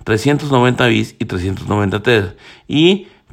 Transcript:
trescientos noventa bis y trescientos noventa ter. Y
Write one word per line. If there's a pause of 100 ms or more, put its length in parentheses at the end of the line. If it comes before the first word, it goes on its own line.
trescientos
noventa
bis
y
trescientos
noventa
ter. (320)
Y (260)